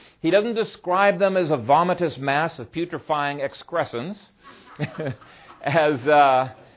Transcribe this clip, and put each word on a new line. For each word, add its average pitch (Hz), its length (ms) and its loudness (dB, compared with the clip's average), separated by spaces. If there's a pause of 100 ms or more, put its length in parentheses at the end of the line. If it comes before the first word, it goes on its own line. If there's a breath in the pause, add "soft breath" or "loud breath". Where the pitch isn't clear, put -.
(220 loud breath)
He 160 80 0
doesn't 214 240 2
describe 196 640 0
them 190 180 0
as 170 140 0
a 147 80 0
vomitous 165 580 0
mass 139 420 -2
of 117 140 -14
putrefying 147 680 -6
excrescence, 143 880 -6 (460 loud breath)
<laughs> 143 340 -6 (500 loud breath)
as, 143 460 0
uh, 135 400 6 (280 loud breath)